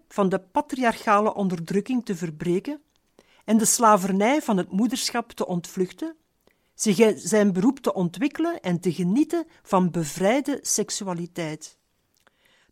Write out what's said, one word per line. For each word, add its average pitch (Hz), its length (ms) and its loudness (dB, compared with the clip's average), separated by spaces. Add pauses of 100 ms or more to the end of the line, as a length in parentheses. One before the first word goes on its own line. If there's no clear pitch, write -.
van 196 200 0
de 190 100 0
patriarchale 226 960 0
onderdrukking 196 720 -2
te 196 120 -6
verbreken 175 680 -4 (640)
en 220 140 2
de 214 60 2
slavernij 214 800 4
van 214 140 0
het 180 140 -2
moederschap 226 640 -2
te - 140 -6
ontvluchten, 185 720 -6 (580)
zich 214 420 4
zijn 208 360 2
beroep 220 260 2
te - 160 -2
ontwikkelen 285 640 -2
en 175 200 -2
te 180 120 -2
genieten 269 540 0 (160)
van 185 280 2
bevrijde 190 720 -2
seksualiteit. 175 1160 -6 (920)